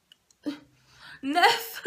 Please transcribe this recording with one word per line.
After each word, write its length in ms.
Neuf. 640